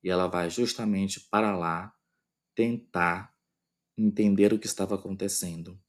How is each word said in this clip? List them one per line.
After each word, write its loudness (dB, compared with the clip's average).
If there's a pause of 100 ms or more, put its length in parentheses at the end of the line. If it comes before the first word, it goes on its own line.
E -4
ela 2
vai -2
justamente -2
para 2
lá -4 (600)
tentar -2 (640)
entender 4
o 0
que -6
estava -4
acontecendo -8